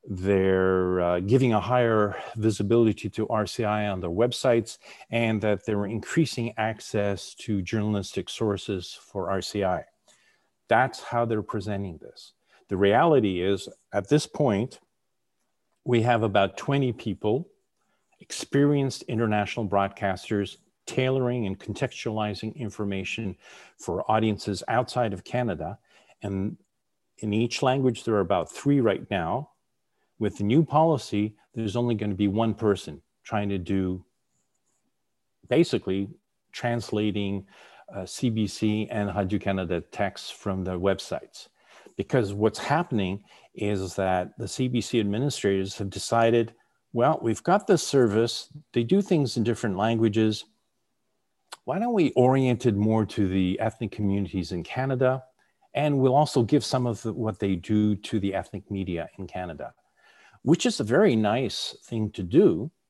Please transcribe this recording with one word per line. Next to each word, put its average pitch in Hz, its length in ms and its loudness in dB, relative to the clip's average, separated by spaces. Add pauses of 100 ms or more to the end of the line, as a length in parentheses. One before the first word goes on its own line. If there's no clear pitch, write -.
they're, 95 920 2
uh, 87 200 0
giving 120 320 4
a 104 80 4
higher 110 560 2 (200)
visibility 110 760 2
to 110 180 -4
R 107 180 0
C - 180 -6
I 104 240 0
on 92 120 -4
their 87 100 -4
websites, 117 680 0 (320)
and 113 320 0
that 104 240 0
they're 104 180 0
increasing 117 720 -2
access 104 800 -4
to 101 260 -4
journalistic 101 720 -4
sources 101 680 -4
for 92 300 -6
R 95 120 -2
C 101 200 -4
I. 90 220 0 (840)
That's 127 340 2
how 117 240 -2
they're 110 160 -2
presenting 98 560 -6
this. - 340 -20 (360)
The 98 80 -2
reality 104 680 4
is, 95 260 0 (240)
at 101 160 -2
this 147 180 2
point, 120 540 0 (1040)
we 120 180 2
have 117 200 4
about 101 340 2
twenty 139 360 0
people, 110 560 -2 (720)
experienced 143 840 0
international 107 680 0
broadcasters, 98 880 -2 (300)
tailoring 127 600 0
and 95 120 -6
contextualizing 107 1000 -6
information 101 800 -6 (400)
for - 340 -4
audiences 107 560 0
outside 117 460 0
of 92 120 -10
Canada. 98 540 -4 (440)
And 98 340 -4 (640)
in 107 160 -2
each 117 280 0
language, 131 420 0
there 117 100 0
are 104 60 4
about 90 300 0
three 143 300 2
right 110 300 0
now. 98 400 -4 (680)
With 104 180 -2
the 101 80 -2
new 127 180 4
policy, 139 720 0 (200)
there's 110 220 -4
only 120 180 0
gonna 104 200 -2
be 101 140 2
one 110 260 2
person 95 460 0 (240)
trying 104 240 -4
to 98 100 -2
do, 92 460 -2 (1400)
basically 101 600 2 (420)
translating, 104 920 -2 (460)
uh, 95 120 -10
C - 240 -4
B 110 180 0
C 107 440 -2
and 104 260 -4
Radio-Canada 95 640 -2
texts - 500 -6
from 95 320 -6
their 92 160 -4
websites. - 720 -4 (480)
Because 104 380 0
what's 104 240 0
happening 107 640 -2 (300)
is 101 420 -4
that 92 420 -2
the - 80 -8
C 131 220 -4
B 123 120 0
C 117 200 0
administrators 101 800 -2
have 98 100 -6
decided, 117 640 2 (380)
"Well, 131 300 2
we've 113 200 -2
got 202 240 2
this 180 200 4
service, 117 640 2 (240)
they 120 120 0
do 185 160 2
things 156 360 0
in 117 60 0
different 110 340 -2
languages. 110 680 2 (1200)
Why 147 140 -4
don't 240 160 -2
we 170 180 4
orient 127 540 4
it 104 100 4
more 110 300 2
to 101 200 0
the 92 320 2
ethnic 110 320 -4
communities 98 600 -2
in 85 100 -4
Canada? 131 600 0 (480)
And 147 260 0
we'll 131 160 4
also 143 280 4
give 139 220 2
some 127 220 0
of 113 160 -4
the, 110 100 -4
what 110 260 -4
they 98 160 0
do 107 420 2
to 104 240 -4
the 95 140 -2
ethnic 92 360 -6
media 90 380 -4 (100)
in 95 80 -10
Canada," 87 480 -10 (680)
which 165 220 2
is 233 160 -2
a 117 40 -2
very 135 320 4
nice 110 680 -2
thing 110 280 -4
to 98 100 -8
do, 110 480 4 (200)